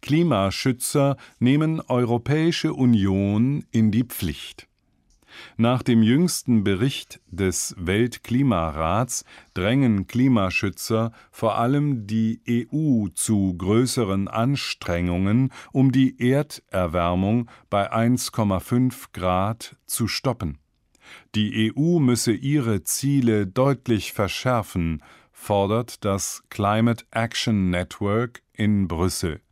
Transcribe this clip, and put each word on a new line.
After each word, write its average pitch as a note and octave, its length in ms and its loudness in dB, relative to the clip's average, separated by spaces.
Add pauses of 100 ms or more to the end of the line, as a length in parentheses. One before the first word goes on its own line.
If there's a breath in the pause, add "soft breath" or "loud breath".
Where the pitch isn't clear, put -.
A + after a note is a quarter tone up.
Klimaschützer C#3 1120 0 (240 loud breath)
nehmen D#3 400 2
Europäische C3 920 0
Union G#2+ 960 2
in A2 200 2
die A#2 120 0
Pflicht. - 640 -8 (920 loud breath)
Nach A#2 260 2
dem A#2 180 4
jüngsten A#2+ 640 2
Bericht G2+ 640 -2
des F2+ 500 -2
Weltklimarats G2 1500 -2 (280 loud breath)
drängen G#2+ 540 2
Klimaschützer A2+ 1040 0 (200 loud breath)
vor A2 280 -2
allem C3 480 0
die A2+ 400 -2
E A#2+ 240 0
U C3+ 380 0
zu G2 460 0
größeren G2 720 0
Anstrengungen, G#2 1300 -2 (180 loud breath)
um C3+ 200 4
die C3 280 2
Erderwärmung G2 1300 0 (220 loud breath)
bei G2+ 220 0
eins A#2 400 0
Komma G2+ 280 0
fünf B2 540 -2
Grad F#2 640 -2 (100)
zu - 220 -4
stoppen. G#2 500 -4 (800 loud breath)
Die G#2+ 320 0
E A2 80 -2
U E3 240 2
müsse B2 340 2
ihre B2 500 0
Ziele A#2+ 640 2
deutlich B2 680 0
verschärfen, F#2+ 920 -2 (280 loud breath)
fordert G#2 720 -2
das G2 460 -4
Climate A2 640 0
Action A2 580 -2
Network G2+ 720 -4 (100)
in G#2 360 0
Brüssel. E2+ 540 -2 (100)